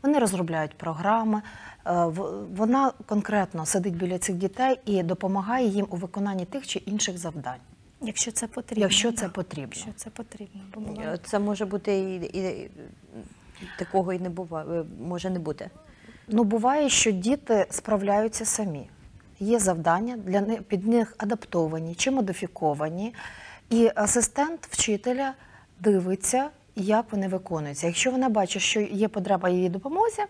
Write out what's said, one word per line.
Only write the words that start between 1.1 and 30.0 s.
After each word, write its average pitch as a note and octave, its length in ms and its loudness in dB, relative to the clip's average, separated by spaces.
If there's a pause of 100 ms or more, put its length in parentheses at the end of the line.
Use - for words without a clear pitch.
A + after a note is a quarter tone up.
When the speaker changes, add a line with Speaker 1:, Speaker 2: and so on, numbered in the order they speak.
Speaker 1:
е, F3 200 4
в-, F3 400 -4 (100)
вона B3 360 4 (140)
конкретно G3+ 600 0
сидить F#3 320 0
біля F3+ 220 -2
цих F#3 160 -2
дітей G3 500 0
і G3 180 2
допомагає G3 640 0
їм G3 220 0
у F#3 60 -6
виконанні F#3+ 500 -4
тих C4 220 -8
чи - 120 -4
інших G3 380 -4
завдань. C#3+ 420 -8 (420)
Speaker 2:
Якщо A3+ 300 -4
це A3 160 -4
потрібно, A3 340 -4
Speaker 1:
Якщо G3+ 300 4
це A3 140 -2
Speaker 2:
да. F3+ 60 -4
Speaker 1:
потрібно. D3 440 -8
Speaker 2:
Якщо - 200 -12
це - 140 -14
потрібно, G3+ 520 -16 (120)
бо G#3+ 80 -12
буває. G#3 420 -6
Speaker 3:
Це G#3 160 0
може G#3 260 0
бути G3 340 0
і, F#3 400 -4
і F#3+ 300 -6 (1080)
такого F#3 340 0
і F3+ 60 -2
не F3+ 100 -4
бува-, E3 500 -6
е, D#3+ 60 -4 (160)
може F3 280 -4
не F#3 100 -2
бути. D#3+ 300 -6 (580)
Speaker 1:
Ну, A3+ 160 4
буває, B3 460 4
що - 220 4
діти G#3 580 2
справляються G#3+ 760 0
самі. E3 440 -4 (500)
Є A3 200 4
завдання, F#3 580 2
для G3 240 2
ни-, G#3+ 200 0
під G3 260 -2
них A3+ 300 4
адаптовані E3 800 -2
чи C4 160 2
модифіковані. F3 1000 -2 (560)
І A3+ 260 8
асистент C4 760 0
вчителя B3 600 0 (460)
дивиться, G3 680 2 (260)
як G#3+ 360 2
вони G3 160 0
виконуються. E3 600 -4
Якщо F3 240 2
вона B3+ 180 2
бачить, G3+ 320 2
що - 200 2
є G#3 260 2
потреба F#3+ 420 2
її F3+ 200 4
допомозі F4 600 0